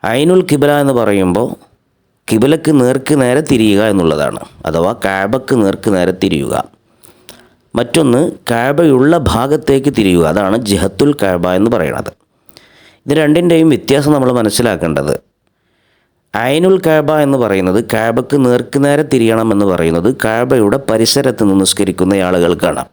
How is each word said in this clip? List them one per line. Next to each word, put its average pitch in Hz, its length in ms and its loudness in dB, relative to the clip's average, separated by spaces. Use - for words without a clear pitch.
ഐനുൽ 151 460 2
കിബില 143 220 2
എന്ന് 139 160 0
പറയുമ്പോൾ 101 500 0
കിബിലക്ക് 143 440 0
നേർക്ക് 131 400 0
നേരെ 127 280 0
തിരിയുക 110 320 2
എന്നുള്ളതാണ്, 76 500 -2
അഥവാ 82 240 -2
കാബക്ക് 101 560 -2
നേർക്ക് 98 340 -2
നേരെ 90 260 0
തിരിയുക. 80 320 -2
മറ്റൊന്ന് 123 480 0
കാബയുള്ള 143 680 2
ഭാഗത്തേക്ക് 135 680 0
തിരിയുക, 90 340 2
അതാണ് 98 260 0
ജിഹത്തുൽ 98 420 0
കാബ 90 220 -2
എന്ന് 107 180 2
പറയുന്നത്. 78 360 -4
ഇത് 139 140 -2
രണ്ടിൻ്റെയും 160 540 2
വ്യത്യാസം 139 420 0
നമ്മൾ 127 240 0
മനസ്സിലാക്കേണ്ടത്, 85 760 -2
ഐനുൽ 151 420 0
കാബ 151 240 2
എന്ന് 139 180 0
പറയുന്നത്, 95 360 0
കാബക്ക് 117 520 -2
നേർക്ക് 123 400 0
നേരെ 143 180 0
തിരിയണം 113 420 2
എന്ന് 101 180 2
പറയുന്നത് 85 360 0
കാബയുടെ 117 520 0
പരിസരത്ത് 113 560 0
നിന്ന് 98 180 2
നിസ്കരിക്കുന്ന 92 680 -2
ആളുകൾക്കാണ്. 85 640 0